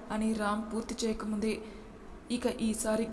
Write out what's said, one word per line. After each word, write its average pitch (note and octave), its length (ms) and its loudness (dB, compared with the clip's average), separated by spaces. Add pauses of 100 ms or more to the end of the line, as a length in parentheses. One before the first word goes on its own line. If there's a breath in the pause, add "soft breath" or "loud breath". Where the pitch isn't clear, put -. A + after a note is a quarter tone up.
(100)
అని A3 220 4
రామ్ G#3+ 420 0
పూర్తి A3+ 320 0
చేయకముందే G#3+ 560 0 (680 loud breath)
ఇక A#3+ 160 2
ఈసారి A3 680 2